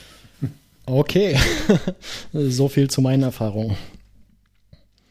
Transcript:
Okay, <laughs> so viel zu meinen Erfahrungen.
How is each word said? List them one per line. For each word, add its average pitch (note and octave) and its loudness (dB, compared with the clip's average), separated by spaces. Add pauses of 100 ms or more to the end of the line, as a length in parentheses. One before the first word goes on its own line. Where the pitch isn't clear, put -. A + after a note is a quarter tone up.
(880)
Okay, D3 2 (500)
<laughs> - -10
so C#3 0
viel C#3 2
zu - -2
meinen C3 4
Erfahrungen. A2 -4 (1300)